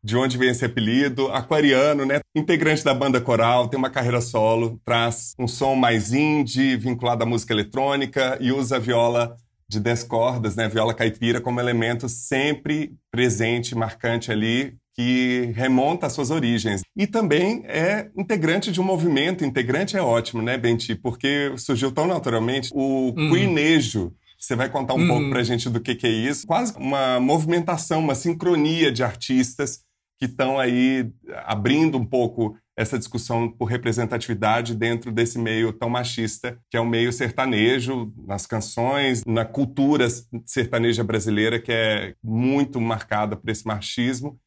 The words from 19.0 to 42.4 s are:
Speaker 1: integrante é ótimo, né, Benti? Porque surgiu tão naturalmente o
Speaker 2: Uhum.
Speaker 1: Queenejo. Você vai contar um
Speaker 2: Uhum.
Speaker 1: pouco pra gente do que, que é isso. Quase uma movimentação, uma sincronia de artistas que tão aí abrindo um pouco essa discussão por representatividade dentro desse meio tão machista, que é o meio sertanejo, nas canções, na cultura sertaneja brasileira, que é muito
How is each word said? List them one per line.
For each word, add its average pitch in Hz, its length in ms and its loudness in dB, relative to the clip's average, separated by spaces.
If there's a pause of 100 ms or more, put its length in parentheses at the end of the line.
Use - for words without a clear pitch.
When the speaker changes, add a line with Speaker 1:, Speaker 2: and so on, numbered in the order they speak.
Speaker 1:
integrante 135 520 0
é 190 60 2
ótimo, 117 400 0
né, 123 140 0
Benti? 117 380 0
Porque 139 640 -2
surgiu 127 360 0
tão 151 140 0
naturalmente 127 680 0
o 135 440 0
Speaker 2:
Uhum. 156 140 0
Speaker 1:
Queenejo. 156 840 2 (260)
Você - 180 -4
vai 127 140 0
contar 127 240 -2
um 147 80 2
Speaker 2:
Uhum. 175 60 4
Speaker 1:
pouco 147 220 2
pra 123 120 0
gente 120 260 0
do 117 120 -2
que, 120 140 -4
que 120 120 -4
é 113 40 4
isso. 120 360 -2
Quase 220 320 0
uma 131 420 0
movimentação, 160 800 0
uma 147 140 0
sincronia 165 760 2
de 120 140 -2
artistas 131 760 -2 (380)
que 131 80 -2
tão 131 320 -2
aí 127 500 2 (360)
abrindo 131 520 2
um 120 80 0
pouco 120 520 0 (200)
essa 110 220 -2
discussão 117 500 -2
por 113 180 -6
representatividade 117 1080 0
dentro 117 380 -2
desse 117 260 0
meio 110 340 0
tão 117 160 -6
machista, 120 720 -4 (120)
que 123 60 -4
é 117 40 2
o 117 60 0
meio 117 260 2
sertanejo, 120 1000 0 (140)
nas 98 200 -6
canções, 123 800 -2
na 113 200 0
cultura 139 640 2 (360)
sertaneja 117 600 0
brasileira, 110 560 0
que 120 120 -10
é 107 500 0
muito 127 580 0